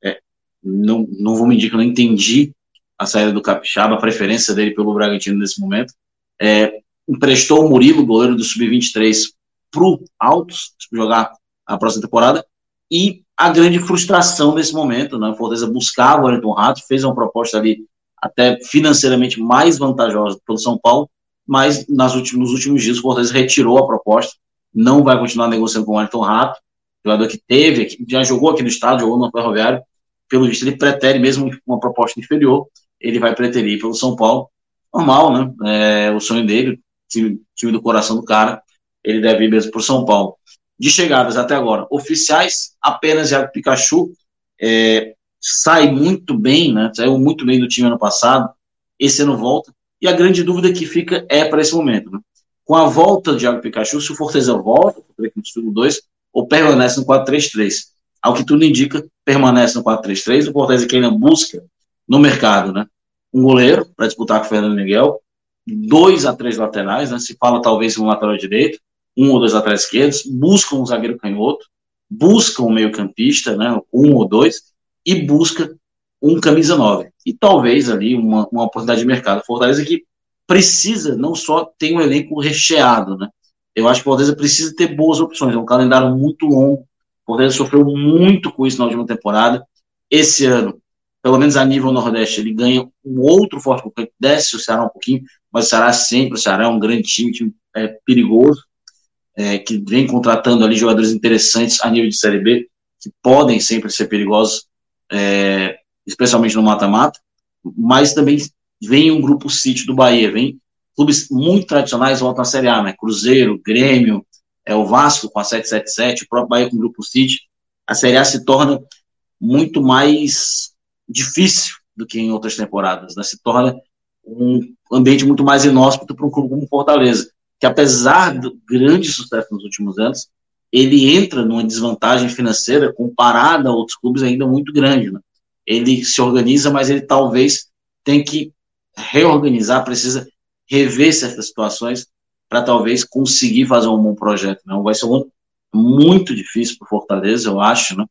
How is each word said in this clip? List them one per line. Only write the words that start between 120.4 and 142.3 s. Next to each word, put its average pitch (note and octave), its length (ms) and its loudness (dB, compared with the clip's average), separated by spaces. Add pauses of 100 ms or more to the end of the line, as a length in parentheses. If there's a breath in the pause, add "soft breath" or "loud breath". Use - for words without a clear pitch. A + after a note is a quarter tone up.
difícil - 680 -2 (200)
do A2 100 -12
que A2+ 140 -10
em A2+ 120 -2
outras A2 240 -6
temporadas, F#2+ 600 -6
né? G#2 60 -12
Se - 200 -12
torna B2 380 0 (460)
um A#2+ 480 -2 (180)
ambiente C3+ 320 4
muito C#3 200 2
mais C#3 200 4
inóspito C3+ 520 2
para D3 100 -8
um C#3+ 60 -2
clube C3+ 180 -4
como C#3+ 180 -6
Fortaleza, C3+ 640 2 (300)
que - 60 -2
apesar C3+ 720 2
do B2+ 200 -10 (100)
grande C#3+ 440 2
sucesso A2+ 420 -8
nos G2 100 -12
últimos G2+ 360 -10
anos, B2 300 -4 (420)
ele C3+ 440 4
entra E3+ 300 0
numa A2+ 180 -2
desvantagem A#2 640 -2
financeira A#2+ 640 -2
comparada B2 800 0
a A#2+ 40 0
outros A2+ 240 -4
clubes B2 260 -2
ainda B2+ 240 0
muito C#3+ 260 -2
grande, C3+ 380 0
né? G2 80 -12 (460)
Ele A#2+ 380 0
se - 180 -2
organiza, B2+ 500 2
mas C3+ 180 -2
ele C#3 120 0
talvez C3+ 640 0 (360)
tenha C#3+ 200 2
que D3+ 280 -8 (440)
reorganizar, C3+ 920 0
precisa B2 420 -6 (420)
rever C#3 440 2
certas A#2 340 -6
situações A#2+ 600 -8 (420)